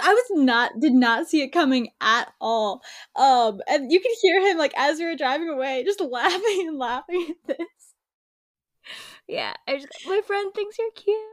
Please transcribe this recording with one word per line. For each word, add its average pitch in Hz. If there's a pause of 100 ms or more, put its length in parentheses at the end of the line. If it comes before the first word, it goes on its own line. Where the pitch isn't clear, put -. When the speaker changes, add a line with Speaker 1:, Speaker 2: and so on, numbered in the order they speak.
Speaker 1:
I 339
was 494 (180)
not, 240
did 269
not 247
see 311
it 277
coming 262 (120)
at 220
all. 220 (340)
Um, 240
and 277
you 359
could 466 (100)
hear 370
him, 349
like, 294
as 294
we 339
were 330
driving 285
away, 262
just 392
<laughs> -
laughing 349
and 311
laughing 294 (140)
at -
this. - (1300)
Speaker 2:
Yeah, - (140)
I 277
just, 277 (180)
"My 392
friend 403
thinks 415
you're 453
cute." 415 (160)